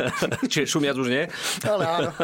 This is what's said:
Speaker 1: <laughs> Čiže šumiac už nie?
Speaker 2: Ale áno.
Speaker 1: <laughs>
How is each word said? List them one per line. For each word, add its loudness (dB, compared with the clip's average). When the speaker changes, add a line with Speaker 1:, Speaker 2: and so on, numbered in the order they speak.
Speaker 1:
<laughs> -2
Čiže 2
šumiac 2
už 0
nie? 2
Speaker 2:
Ale 2
áno. 2
Speaker 1:
<laughs> -4